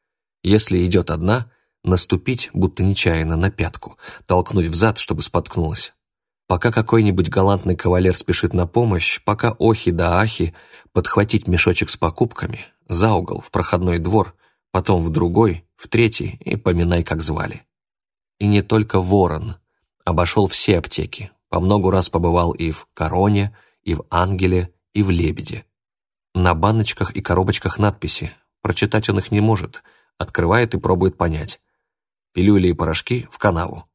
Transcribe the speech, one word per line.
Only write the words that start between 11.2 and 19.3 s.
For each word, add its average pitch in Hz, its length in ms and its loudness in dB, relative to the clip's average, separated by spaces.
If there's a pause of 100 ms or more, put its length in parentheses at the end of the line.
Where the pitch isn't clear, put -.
мешочек 87 440 0
с - 60 -4
покупками, - 680 -4 (240)
за 101 240 2
угол, 87 280 -2
в - 100 -20
проходной 90 480 -2
двор, 90 360 0 (360)
потом 92 300 0
в 82 100 -4
другой, 87 560 0 (100)
в - 120 -16
третий 110 520 -2
и - 160 -6
поминай, 87 480 0
как 80 160 -4
звали. - 460 -6 (720)
И 104 80 -2
не 101 160 4
только 107 380 2
Ворон. 90 560 0 (480)